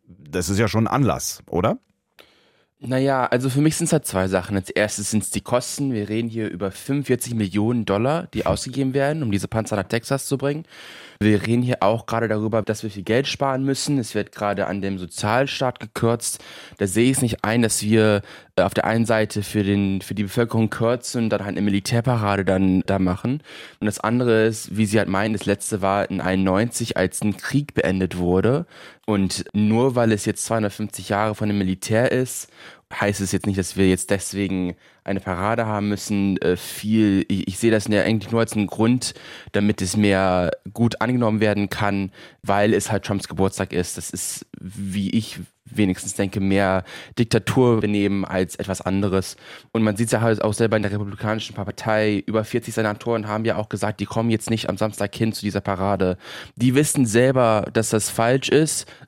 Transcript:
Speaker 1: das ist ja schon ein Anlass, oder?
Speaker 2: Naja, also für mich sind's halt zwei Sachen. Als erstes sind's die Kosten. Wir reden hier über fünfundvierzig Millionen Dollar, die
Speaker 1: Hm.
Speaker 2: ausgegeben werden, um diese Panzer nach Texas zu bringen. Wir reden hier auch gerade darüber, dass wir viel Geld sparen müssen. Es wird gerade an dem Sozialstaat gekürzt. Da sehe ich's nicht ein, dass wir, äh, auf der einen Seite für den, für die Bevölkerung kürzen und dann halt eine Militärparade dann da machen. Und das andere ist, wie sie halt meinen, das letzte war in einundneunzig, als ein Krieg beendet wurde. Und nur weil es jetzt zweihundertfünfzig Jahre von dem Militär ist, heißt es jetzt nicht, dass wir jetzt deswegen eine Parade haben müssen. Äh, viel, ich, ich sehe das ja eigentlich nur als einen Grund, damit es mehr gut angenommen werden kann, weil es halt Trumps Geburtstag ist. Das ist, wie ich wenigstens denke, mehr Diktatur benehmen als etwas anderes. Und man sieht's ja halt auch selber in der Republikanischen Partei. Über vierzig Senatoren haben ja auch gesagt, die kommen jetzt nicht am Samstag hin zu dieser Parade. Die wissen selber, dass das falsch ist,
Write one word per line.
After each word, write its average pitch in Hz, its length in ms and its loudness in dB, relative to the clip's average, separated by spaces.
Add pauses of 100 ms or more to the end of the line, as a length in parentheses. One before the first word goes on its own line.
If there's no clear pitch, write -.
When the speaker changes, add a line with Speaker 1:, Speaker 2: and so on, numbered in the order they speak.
Speaker 1:
das 147 440 -6
ist 196 100 2
ja 117 80 4
schon 110 200 2
ein - 60 -2
Anlass, 110 560 -2
oder? 117 280 0 (1000)
Speaker 2:
Naja, 131 460 0
also 123 240 0
für 131 100 0
mich 151 160 4
sind's 170 160 -2
halt 160 140 2
zwei 95 220 0
Sachen. 95 280 0
Als 95 140 -2
erstes 104 400 0
sind's 107 220 -2
die 104 100 -4
Kosten. 127 520 -2
Wir 104 160 -4
reden 113 200 -2
hier 110 180 -4
über 95 220 -6
fünfundvierzig 127 640 -2
Millionen 107 520 0
Dollar, 131 500 0
die - 60 -2
Speaker 1:
Hm. - 60 -2
Speaker 2:
ausgegeben 131 460 -2
werden, 143 300 0
um 113 80 0
diese 98 160 0
Panzer 110 280 -2
nach 95 120 -2
Texas 135 400 -2
zu 139 100 0
bringen. 143 280 -4 (540)
Wir 104 280 4
reden 120 160 4
hier 123 180 0
auch 113 240 2
gerade 113 220 -2
darüber, 107 340 0
dass 104 220 -4
wir 107 80 -6
viel 101 100 -10
Geld 120 260 0
sparen 135 380 -2
müssen. 139 320 0
Es 117 160 -4
wird 107 180 -4
gerade 101 360 -2
an 95 160 -4
dem 95 160 -4
Sozialstaat 120 800 -2
gekürzt. - 640 -2 (340)
Da 104 80 0
sehe 113 240 4
ich's 135 140 2
nicht 110 200 -2
ein, 113 200 2
dass - 180 0
wir, 107 400 4 (340)
äh, - 60 4
auf 92 140 0
der - 100 0
einen 113 220 2
Seite 110 340 0
für 104 220 0
den, 98 380 2
für - 120 -12
die 101 80 -2
Bevölkerung 113 480 0
kürzen 120 540 -2
und 113 80 0
dann 98 120 0
halt 101 140 -4
eine 95 60 0
Militärparade 104 840 2
dann 95 400 4
da 98 140 0
machen. 95 420 0 (380)
Und 104 80 -2
das 104 120 -2
andere 113 460 2
ist, 110 320 -4
wie 110 80 4
sie 104 140 2
halt 101 100 2
meinen, 101 240 0
das 101 140 -4
letzte 101 340 -2
war 98 300 2
in 98 100 -2
einundneunzig, 95 760 0
als - 260 0
ein 104 140 0
Krieg - 360 -2
beendet 90 460 0
wurde. 95 480 2 (400)
Und 98 460 0
nur 113 420 2
weil 117 160 4
es 104 140 0
jetzt - 200 -2
zweihundertfünfzig 107 640 -4
Jahre 107 240 0
von - 140 -2
dem 104 100 0
Militär 101 540 0
ist, - 380 -4 (440)
heißt 101 280 0
es 95 100 -2
jetzt 98 160 -2
nicht, 98 100 0
dass 92 180 -4
wir 98 140 4
jetzt 92 220 0
deswegen 95 640 -4 (280)
eine 98 180 -4
Parade 104 440 -2
haben 104 220 -2
müssen. 98 500 -2
Äh, 90 200 0
viel, 107 720 2
ich, 98 180 -2
ich 92 100 -6
sehe 113 140 4
das 107 160 2
ja 104 140 2
eigentlich 104 300 0
nur 117 100 2
als 117 120 -2
einen 107 140 0
Grund, 120 460 0 (400)
damit 104 280 2
es 92 140 -2
mehr 95 560 4 (220)
gut 117 260 0
angenommen 113 400 2
werden 101 300 2
kann, 98 420 -2 (320)
weil 104 300 2
es 98 180 0
halt 101 140 -2
Trumps 98 240 -2
Geburtstag 95 420 -2
ist. - 240 -2
Das - 140 -10
ist, - 360 -8 (140)
wie 98 520 -6
ich - 280 -2 (300)
wenigstens 104 440 0
denke, 98 260 -2
mehr 95 460 2 (340)
Diktatur 120 600 4
benehmen 101 420 0
als 92 320 -2
etwas 98 240 -6
anderes. 95 560 0 (380)
Und 113 100 2
man 104 140 2
sieht's 117 160 0
ja 113 80 2
halt 113 200 2
auch 107 120 0
selber 110 240 2
in 107 40 0
der 101 120 -2
Republikanischen 104 640 -4
Partei. 107 680 0
Über 107 200 0
vierzig 117 280 -4
Senatoren 110 540 -2
haben 107 160 -2
ja 110 140 0
auch 107 100 -4
gesagt, 104 320 -4
die 101 60 -4
kommen 113 240 -2
jetzt 113 200 0
nicht 113 200 -2
am 95 80 -4
Samstag 104 360 -4
hin 110 200 -2
zu - 80 -12
dieser 101 180 -2
Parade. 95 580 0 (380)
Die 123 180 4
wissen 147 320 2
selber, 117 680 4
dass 113 160 0
das 110 200 0
falsch 123 380 2
ist, 156 380 2 (220)